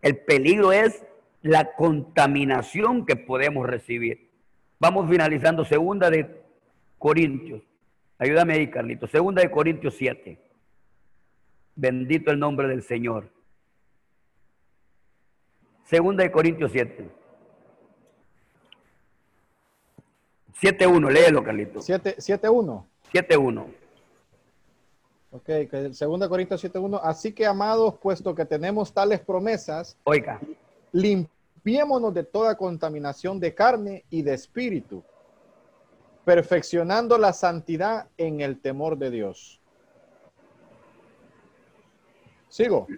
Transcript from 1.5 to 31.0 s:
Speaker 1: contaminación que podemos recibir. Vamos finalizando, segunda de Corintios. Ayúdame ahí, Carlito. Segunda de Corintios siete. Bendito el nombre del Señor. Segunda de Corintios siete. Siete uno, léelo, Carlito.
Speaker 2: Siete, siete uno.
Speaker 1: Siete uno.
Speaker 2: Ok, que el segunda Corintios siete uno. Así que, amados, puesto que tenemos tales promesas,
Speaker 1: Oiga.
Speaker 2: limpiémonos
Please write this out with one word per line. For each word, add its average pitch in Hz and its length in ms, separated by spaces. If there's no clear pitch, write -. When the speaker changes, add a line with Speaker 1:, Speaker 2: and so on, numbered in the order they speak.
Speaker 1:
contaminación 147 1300
que 143 100
podemos 131 500
recibir. 120 640
Vamos 175 300
finalizando, 160 540
segunda 175 460
de 160 320
Corintios. 143 640
Ayúdame 156 360
ahí, 156 160
Carlito. 120 380
Segunda 180 340
de 175 80
Corintios 151 460
siete. - 440
Bendito 135 560
el 143 80
nombre 139 280
del 127 160
Señor. 117 460
Segunda 185 380
de 180 80
Corintios 160 400
siete. 117 380
Siete 196 320
uno, 170 240
léelo, 151 340
Carlito. 107 380
Speaker 2:
Siete, 185 360
siete 202 320
uno. 180 380
Speaker 1:
Siete 175 280
uno. 120 300
Speaker 2:
Ok, 127 120
que 156 260
el 135 240
segunda 170 340
Corintios 180 300
siete 185 180
uno. 196 240
Así 160 300
que, 220 160
amados, 214 480
puesto 185 400
que 160 100
tenemos 185 480
tales 196 280
promesas, 185 840
Speaker 1:
Oiga. 139 360
Speaker 2:
limpiémonos 214 1200